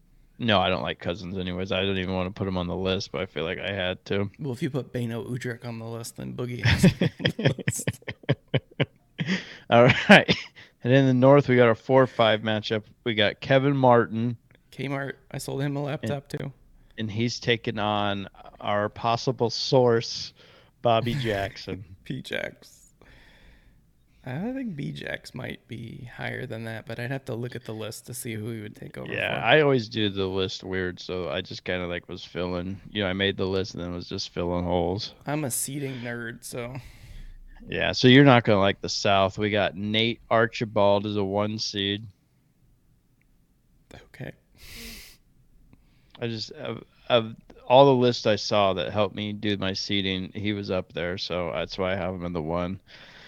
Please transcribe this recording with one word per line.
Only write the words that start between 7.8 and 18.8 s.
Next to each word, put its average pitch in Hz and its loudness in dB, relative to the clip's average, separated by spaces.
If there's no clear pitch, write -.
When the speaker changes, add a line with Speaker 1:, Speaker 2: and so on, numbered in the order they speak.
Speaker 1:
All 120 8
right. 160 8
And 123 2
in 135 6
the 131 4
North, 135 8
we 127 4
got 120 8
a 110 4
four 131 4
five 110 2
matchup. 107 -2
We 117 -2
got 104 0
Kevin 139 4
Martin. 120 4
Speaker 2:
Kmart, 139 -8
I 139 -8
sold 135 -6
him 143 -2
a 147 -4
laptop, 143 -6
Speaker 1:
And 151 -6
Speaker 2:
too. 131 -10
Speaker 1:
and 110 -6
he's 117 -2
taking 113 -2
on 104 -2
our 104 0